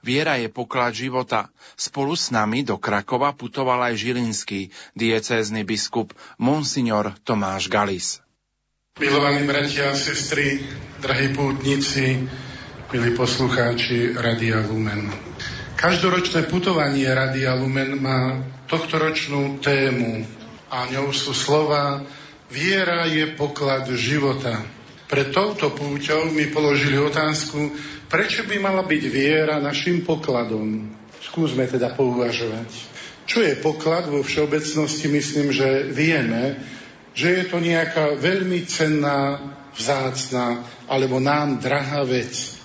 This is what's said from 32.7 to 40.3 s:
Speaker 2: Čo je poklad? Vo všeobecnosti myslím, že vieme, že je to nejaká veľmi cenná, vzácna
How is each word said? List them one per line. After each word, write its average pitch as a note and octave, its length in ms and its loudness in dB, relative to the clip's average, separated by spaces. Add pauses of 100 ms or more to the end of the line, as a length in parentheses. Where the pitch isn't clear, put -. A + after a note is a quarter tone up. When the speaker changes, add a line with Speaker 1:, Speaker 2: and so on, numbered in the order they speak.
Speaker 2:
Čo - 180 2
je D3+ 160 4
poklad? D#3+ 540 0
Vo C#3+ 100 2
všeobecnosti D3+ 840 0
myslím, C#3+ 480 2
že C3+ 340 2
vieme, C3+ 680 0 (560)
že F3+ 260 2
je - 80 0
to F3 80 -2
nejaká E3 600 2
veľmi F3+ 480 0
cenná, C#3+ 720 2 (340)
vzácna B2+ 880 -2 (300)